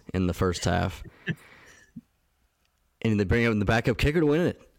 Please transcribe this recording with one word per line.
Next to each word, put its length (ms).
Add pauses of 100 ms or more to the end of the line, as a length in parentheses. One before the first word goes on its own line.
(140)
in 140
the 60
first 320
half. 380 (240)
<laughs> 60 (1700)
And 160
they 60
bring 220
out 120
the 80
backup 320
kicker 220
to 60
win 160
it. 200 (180)